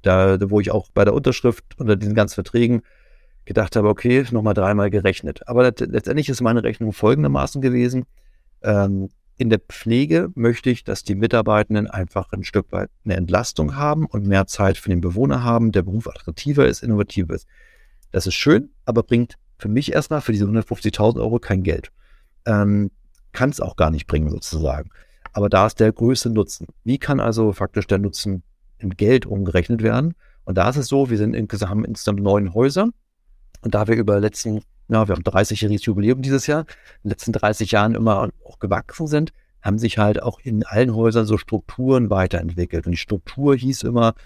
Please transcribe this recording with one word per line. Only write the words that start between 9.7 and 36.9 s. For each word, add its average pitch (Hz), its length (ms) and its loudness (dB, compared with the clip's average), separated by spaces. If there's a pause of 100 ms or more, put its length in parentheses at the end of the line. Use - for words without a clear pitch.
möchte 120 340 0
ich, 123 140 -2
dass - 220 -8
die 101 100 -2
Mitarbeitenden 107 720 0
einfach - 460 -6
ein 95 100 -8
Stück - 300 -4
weit 92 160 -4 (160)
eine 98 100 -2
Entlastung 92 600 -2
haben 147 300 -2
und 101 200 -4
mehr 98 200 2
Zeit 98 300 0
für - 120 -12
den 90 100 2
Bewohner 120 420 0
haben, 117 300 2
der 98 120 2
Beruf 95 260 -6
attraktiver 139 580 0
ist, - 160 -2
innovativer 101 500 -2
ist. - 140 -8 (640)
Das 92 160 -2
ist 87 80 -4
schön, 208 360 2 (120)
aber 117 200 0
bringt 120 320 0 (220)
für - 120 -6
mich 123 240 -2
erstmal 151 260 0
für 127 140 -2
diese 101 140 2
hundertfünfzigtausend 110 760 0
Euro 113 160 0
kein 95 240 -2
Geld. - 280 -4 (540)
Ähm, 104 460 2 (400)
kann's 139 300 -2
auch - 160 -6
gar 80 120 4
nicht 78 160 -4
bringen 78 240 0
sozusagen. 76 600 -6 (440)
Aber 101 140 0
da 98 180 4
ist - 140 -2
der 110 140 4
größte 120 360 0
Nutzen. 107 380 -2 (160)
Wie 127 140 -2
kann 143 240 -2
also 110 320 0
faktisch 98 340 -4
der 98 120 2
Nutzen 98 440 -4 (360)
in 101 100 -6
Geld 107 360 2
umgerechnet 98 560 0
werden? 123 320 0 (300)
Und 92 140 -2
da 92 120 4
ist 127 60 -2
es 139 120 -2
so, 139 220 2
wir 117 80 0
sind 104 160 2
insgesamt, 104 380 -4
haben 107 140 0
insgesamt 101 360 -4
neun 101 320 2
Häuser. 143 360 2 (720)
Und 110 120 -6
da 104 140 0
wir 117 80 2
über 104 240 2
letzten, 107 420 -2 (280)
ja, 110 180 2
wir 95 80 0
haben 87 80 -6
dreißigjähriges 104 640 0
Jubiläum 110 360 0
dieses 135 260 0
Jahr, 151 140 0
in - 420 -18